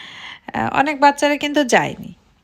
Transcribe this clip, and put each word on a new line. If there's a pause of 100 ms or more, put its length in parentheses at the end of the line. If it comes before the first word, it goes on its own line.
(520)
আহ,
অনেক
বাচ্চারা
কিন্তু
যায়নি, (320)